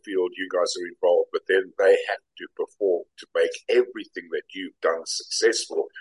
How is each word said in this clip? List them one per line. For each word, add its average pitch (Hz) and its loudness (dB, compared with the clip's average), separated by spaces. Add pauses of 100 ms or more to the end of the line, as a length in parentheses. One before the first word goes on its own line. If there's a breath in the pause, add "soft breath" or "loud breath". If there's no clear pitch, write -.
field, 92 -2
you 92 -8
guys 87 0
are 87 -8
involved, 87 2
but 87 -4
then 92 0
they 98 6 (180)
have 98 -4 (160)
to 90 -14
perform 87 -2 (160)
to - -20
make 82 2 (180)
everything 110 -2
that 76 -6 (100)
you've 95 -12
done 82 0
successful. - -2 (140 loud breath)